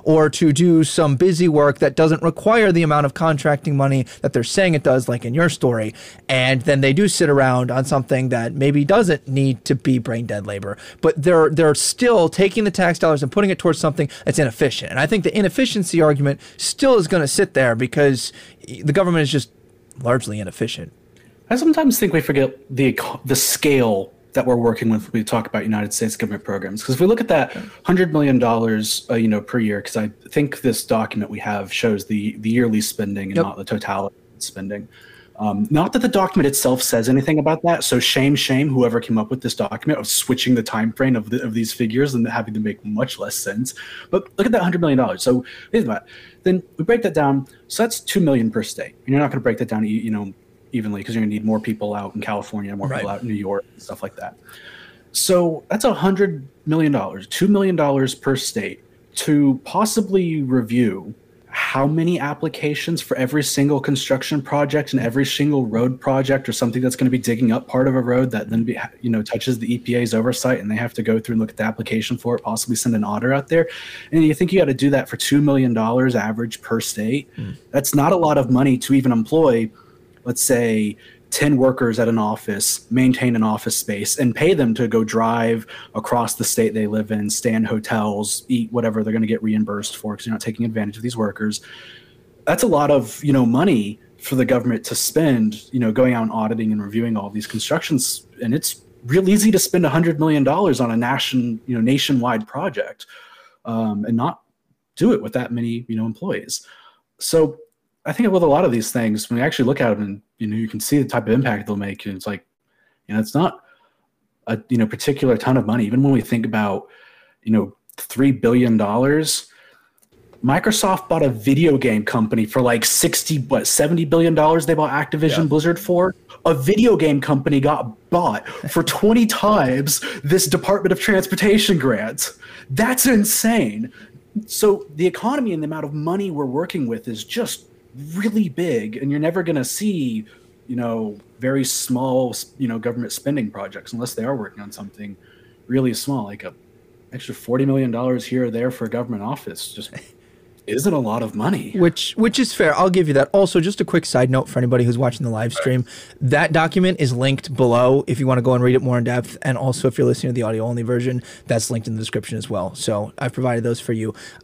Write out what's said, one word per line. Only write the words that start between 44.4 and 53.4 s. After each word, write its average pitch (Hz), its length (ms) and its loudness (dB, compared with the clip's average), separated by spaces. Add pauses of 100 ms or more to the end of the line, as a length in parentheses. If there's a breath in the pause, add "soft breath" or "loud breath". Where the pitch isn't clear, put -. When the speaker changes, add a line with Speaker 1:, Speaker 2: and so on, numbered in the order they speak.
Speaker 2:
at 240 60 0
that 226 100 2
hundred 175 200 0
million 143 180 4
dollars. 107 240 -2
So 127 200 2 (280 loud breath)
think 220 140 2
about 110 180 -6
it. - 60 -20 (340 loud breath)
Then 185 180 2 (160)
we 156 60 -2
break 233 180 2
that 185 140 -2
down. 139 320 2 (200 soft breath)
So - 160 -4
that's 226 180 -4
two - 180 -2
million 131 320 2
per 110 100 -2
state. - 340 -10 (100)
And 131 80 -2
you're 139 60 4
not 143 120 0
gonna 135 100 -4
break 113 160 0
that 117 120 -6
down, 110 160 -2
e-, - 20 -2
you 110 240 -4
know, 104 220 -6 (400)
evenly, 107 300 -6
'cause 113 120 -6
you're 113 80 -2
gonna 104 100 -2
need 107 120 -4
more 110 140 2
people 104 360 -6
out 101 200 -8
in 104 60 -8
California, 101 540 -8
more 98 140 -6
people 135 180 -6
Speaker 1:
Right. 101 80 -6
Speaker 2:
out 101 60 -10
in 123 80 -6
New 107 40 -4
York, 101 300 -4 (100)